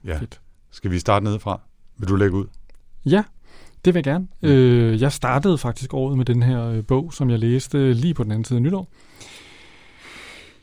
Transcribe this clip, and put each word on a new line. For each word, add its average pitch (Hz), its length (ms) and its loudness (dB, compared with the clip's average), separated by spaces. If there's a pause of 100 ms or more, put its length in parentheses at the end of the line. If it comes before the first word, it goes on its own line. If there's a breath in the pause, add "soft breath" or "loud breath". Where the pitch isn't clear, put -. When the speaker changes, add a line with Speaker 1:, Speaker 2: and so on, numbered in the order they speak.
Speaker 1:
ja. 82 140 -6
Speaker 2:
Fedt. - 220 -12 (300)
Speaker 1:
Skal - 200 -8
vi 90 80 -2
starte 101 260 0
nedefra? 104 360 -6 (360)
Vil 95 120 -8
du 98 60 2
lægge 95 200 2
ud? 98 100 -4 (600)
Speaker 2:
Ja, 185 180 4 (600 soft breath)
det 175 80 6
vil 175 60 0
jeg 156 40 -2
gerne. 170 240 -2 (140)
Speaker 1:
Mm. 160 80 2
Speaker 2:
Øh, 120 520 4
jeg 135 100 2
startede 139 460 0
faktisk 127 360 -6
året 135 240 -2
med 127 80 0
den 120 180 2
her, 123 220 0
øh, 113 200 -4
bog, 139 280 0
som 131 160 -2
jeg 117 100 2
læste, 123 380 0
øh, 135 180 4
lige 151 180 0
på 127 100 -4
den 107 80 -4
anden 113 140 -2
side 123 120 -2
af 120 60 2
nytår. 185 240 -2 (1800 loud breath)